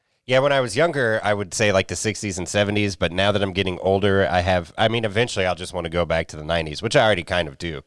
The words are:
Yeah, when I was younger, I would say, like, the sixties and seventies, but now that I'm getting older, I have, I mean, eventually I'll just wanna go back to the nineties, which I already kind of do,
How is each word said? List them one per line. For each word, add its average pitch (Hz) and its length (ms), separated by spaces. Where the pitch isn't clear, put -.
Yeah, 127 140
when 139 140
I 135 80
was 117 160
younger, 135 480
I 104 100
would 101 180
say, 104 200
like, 95 160
the 87 80
sixties 101 420
and 87 100
seventies, 104 460
but 87 160
now 95 220
that 98 100
I'm 95 100
getting 92 280
older, 98 500
I 90 80
have, 87 400
I 113 80
mean, 113 180
eventually 104 420
I'll 90 100
just 90 180
wanna 85 160
go 85 140
back 82 240
to - 80
the 76 80
nineties, 80 360
which 113 140
I 127 100
already 98 200
kind 87 240
of 67 100
do, 78 280